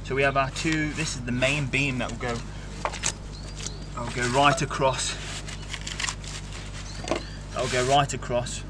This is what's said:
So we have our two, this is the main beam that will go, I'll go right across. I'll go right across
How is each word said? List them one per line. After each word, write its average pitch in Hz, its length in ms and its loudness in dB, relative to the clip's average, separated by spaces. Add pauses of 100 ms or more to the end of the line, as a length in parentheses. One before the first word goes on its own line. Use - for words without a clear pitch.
So 131 100 -4
we 135 100 4
have 135 120 6
our 135 160 4
two, 156 400 2
this 151 240 -2
is 127 60 -6
the 120 100 -2
main 135 360 4
beam 135 320 2
that 117 120 -2
will 117 60 -6
go, 123 180 -2 (1600)
I'll 117 160 -6
go 123 160 0
right 139 340 6
across. - 540 2 (2500)
I'll 123 140 0
go 127 160 2
right 139 280 6
across 123 560 -2